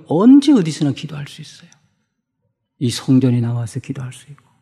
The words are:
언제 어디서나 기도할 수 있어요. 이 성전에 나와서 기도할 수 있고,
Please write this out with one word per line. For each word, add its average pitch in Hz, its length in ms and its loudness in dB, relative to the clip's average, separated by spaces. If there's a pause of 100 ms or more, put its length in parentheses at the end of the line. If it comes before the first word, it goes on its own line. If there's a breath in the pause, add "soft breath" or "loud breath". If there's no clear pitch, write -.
언제 254 440 4
어디서나 156 400 0
기도할 143 360 -12
수 - 140 -20
있어요. - 280 -20 (1080)
이 120 100 -2
성전에 127 500 2
나와서 117 400 -4
기도할 127 340 -10
수 - 180 -20
있고, - 140 -20 (160)